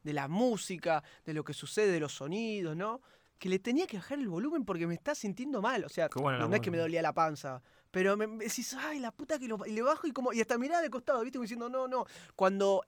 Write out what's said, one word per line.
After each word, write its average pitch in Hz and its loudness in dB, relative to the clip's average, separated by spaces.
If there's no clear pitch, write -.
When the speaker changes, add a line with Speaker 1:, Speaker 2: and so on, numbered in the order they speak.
Speaker 1:
de 151 -4
la 139 0
música, 180 0
de 160 -6
lo 151 -2
que 147 -8
sucede, 202 2
de 170 2
los 147 -2
sonidos, 185 -4
¿no? 220 -4
Que 185 -6
le 185 2
tenía 269 2
que 220 -8
bajar 269 -4
el 262 -2
volumen 247 -2
porque 170 -2
me 170 0
está 285 -4
sintiendo 247 -4
mal. 220 0
O - -10
sea, 165 0
Speaker 2:
Qué - -4
buena 135 2
la 117 2
Speaker 1:
no, 113 0
no 202 4
es 202 4
que 196 -2
me 170 0
Speaker 2:
música. 165 0
Speaker 1:
dolía 165 0
la 151 2
panza, 143 0
pero 190 4
me, 214 0
me 220 -10
decís, 233 -4
"Ay, 302 -4
la 233 -4
puta 294 -4
que 247 -6
lo", 220 -2
y 190 -6
le 220 0
bajo 302 2
y 285 0
como, 247 0
y 226 2
hasta 226 2
miraba 320 2
de 294 0
costado, 247 0
¿viste? 254 -4
Como 247 -2
diciendo, 233 -6
"No, 254 -2
no". 254 0
Cuando 196 6